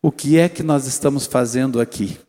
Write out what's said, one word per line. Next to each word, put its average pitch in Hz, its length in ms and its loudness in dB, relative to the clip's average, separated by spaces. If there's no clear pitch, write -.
O 151 120 2
que 151 260 2
é 170 100 4
que 170 140 -6
nós 147 240 0
estamos 135 400 -2
fazendo 123 540 0
aqui? 110 360 -4